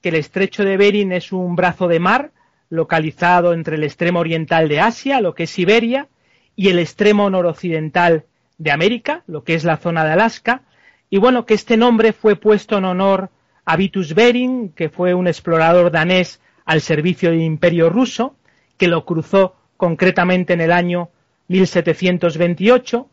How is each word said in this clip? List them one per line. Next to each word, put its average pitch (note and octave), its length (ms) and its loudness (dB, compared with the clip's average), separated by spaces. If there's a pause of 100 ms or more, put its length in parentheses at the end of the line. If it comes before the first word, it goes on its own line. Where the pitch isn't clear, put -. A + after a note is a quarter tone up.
que F#3 80 -4
el D#3+ 40 -4
Estrecho F#3+ 480 -4
de G3 140 0
Bering G3+ 360 2
es F3+ 200 -6
un F3+ 240 -4
brazo F3+ 320 0
de E3 120 2
mar A#3 300 0 (400)
localizado E3+ 840 0
entre D#3+ 220 -6
el D3+ 80 -4
extremo E3+ 360 -4
oriental D#3+ 480 -2
de D3 120 0
Asia, A#3+ 420 -2
lo F3 120 -4
que E3+ 100 -6
es D#3 60 -10
Siberia, A#3 560 0 (480)
y G3 140 0
el F3+ 100 2
extremo G3+ 520 0
noroccidental E3+ 960 0 (340)
de D#3 120 -4
América, A3 560 -2
lo D#3 160 -14
que E3 120 -4
es D#3+ 100 -4
la D#3+ 140 0
zona E3 260 -4
de D#3 80 -2
Alaska, A3+ 500 -2 (460)
y G3 80 -2
bueno, A#3+ 300 2
que A3 80 2
este A3 240 0
nombre A3+ 340 2
fue G#3 240 0
puesto G#3+ 400 0
en F#3+ 80 -2
honor F#3+ 460 0 (340)
a D#3+ 120 0
Vitus F#3 380 -4
Bering, A#3+ 600 0
que D#3+ 160 -6
fue F3+ 240 -2
un F3+ 140 0
explorador E3+ 640 2
danés E3+ 520 0 (240)
al D#3+ 160 0
servicio E3 480 -2
del E3 100 0
Imperio E3 480 2
ruso, A#3+ 480 -2 (400)
que F#3 100 0
lo E3+ 180 0
cruzó F#3 520 0 (200)
concretamente F3+ 760 0
en E3+ 80 0
el E3 100 0
año F3 380 0 (400)
mil F#3 180 2
setecientos F3 680 -2
veintiocho A3 760 0